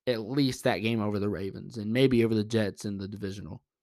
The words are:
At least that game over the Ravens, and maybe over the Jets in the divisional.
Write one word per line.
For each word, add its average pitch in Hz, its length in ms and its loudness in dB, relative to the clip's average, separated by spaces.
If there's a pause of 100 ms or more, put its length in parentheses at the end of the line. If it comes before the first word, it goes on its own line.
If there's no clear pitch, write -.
At 117 140 0
least 127 420 0
that 113 160 2
game 110 240 0
over 104 160 0
the 101 100 0
Ravens, 95 500 -6
and 107 140 -4
maybe 123 320 6
over 113 120 2
the 107 80 2
Jets 107 400 -2
in 101 120 -6
the 98 120 -8
divisional. 101 520 -10 (220)